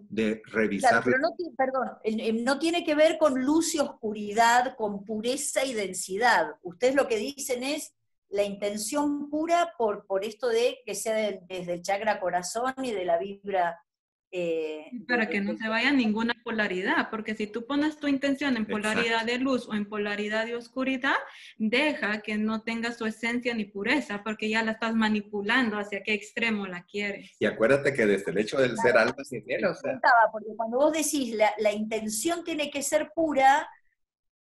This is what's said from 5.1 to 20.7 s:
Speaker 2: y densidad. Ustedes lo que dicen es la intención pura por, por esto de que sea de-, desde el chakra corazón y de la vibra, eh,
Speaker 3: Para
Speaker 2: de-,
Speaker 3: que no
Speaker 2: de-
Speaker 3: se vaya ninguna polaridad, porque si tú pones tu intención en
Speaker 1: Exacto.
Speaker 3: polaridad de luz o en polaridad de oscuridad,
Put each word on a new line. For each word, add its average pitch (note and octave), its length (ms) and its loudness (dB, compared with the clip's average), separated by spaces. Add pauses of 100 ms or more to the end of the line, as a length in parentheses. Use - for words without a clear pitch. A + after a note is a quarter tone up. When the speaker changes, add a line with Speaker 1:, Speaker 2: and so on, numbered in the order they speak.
Speaker 2:
y C4 80 -4
densidad. F#3+ 720 0 (140)
Ustedes B3 340 0
lo C4+ 120 4
que A3 100 0
dicen B3 460 -6
es - 300 -6 (360)
la G3+ 140 0
intención C#4+ 840 -2
pura E4+ 480 0
por, G#3 280 0
por G3 180 0
esto A#3 240 -6
de A#3+ 380 2
que G3+ 100 -6
sea A3 200 -2
de-, G3+ 320 -2
desde F3+ 260 -6
el F3 80 -8
chakra G3+ 380 -2
corazón F#3 540 -2 (100)
y B3 80 -4
de F#3 140 -2
la E3+ 120 2
vibra, F#3+ 600 -2 (580)
eh, D#3+ 540 -4 (160)
Speaker 3:
Para A#3 180 2
Speaker 2:
de-, G#3 60 -6
Speaker 3:
que G3+ 100 0
no G3+ 120 -4
Speaker 2:
de- G#3+ 60 -8
Speaker 3:
se A3 100 -4
vaya A#3 240 0
ninguna A3+ 400 2 (100)
polaridad, A3 680 0
porque G#3+ 260 -6
si G#3+ 120 -4
tú A#3 180 -8
pones D4 340 0
tu D4 80 -4
intención C#4 500 0
en G#3+ 60 0
Speaker 1:
Exacto. G#3 100 -6
Speaker 3:
polaridad A3 520 0
de A#3+ 140 0
luz C4 280 0
o G#3 80 -8
en G#3 120 -2
polaridad G#3 580 -2
de A#3 100 -6
oscuridad, C4 600 -2 (420)